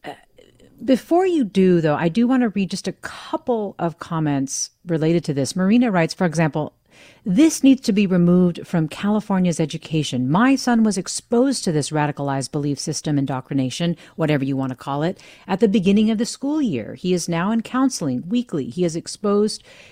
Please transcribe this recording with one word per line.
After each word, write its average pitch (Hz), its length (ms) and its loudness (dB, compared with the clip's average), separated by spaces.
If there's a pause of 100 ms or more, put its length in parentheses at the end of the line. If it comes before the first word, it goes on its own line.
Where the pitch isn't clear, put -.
Uh, 143 100 -12 (680)
before 330 440 2
you 330 160 2
do, 185 380 4
though, 151 140 2
I 170 140 0
do 233 180 2
want 254 140 2
to 240 80 0
read 190 220 -4
just - 160 -8
a 185 60 -4
couple - 840 -6
of 165 220 -2
comments 147 720 -2 (140)
related 165 400 2
to 156 80 -2
this. 135 220 -2
Marina 214 360 2
writes, 165 220 0
for 190 120 -2
example, 156 480 -2 (520)
"This 269 380 2
needs 269 200 6
to 214 100 0
be 202 120 2
removed 175 640 4
from 160 220 0
California's 190 720 0
education. 151 680 -2
My 247 280 4
son 240 260 2
was 208 140 2
exposed 240 640 -2
to 185 80 -2
this 151 180 0
radicalized 143 640 -2
belief 147 260 -2
system 151 400 -4
indoctrination, 139 800 -2 (220)
whatever 151 260 0
you 135 140 -2
want 131 140 -4
to 127 40 -10
call 143 280 -6
it, 185 180 -4 (260)
at 190 140 -2
the 220 80 6
beginning 208 420 2
of 220 60 -2
the 226 80 -2
school 302 360 -4
year. 123 340 -4
He 180 180 -4
is 170 160 -2
now 170 220 -2
in 226 100 0
counseling 170 640 -2
weekly. 190 380 -4
He 175 180 -4
is 165 140 -2
exposed, 208 640 -2 (280)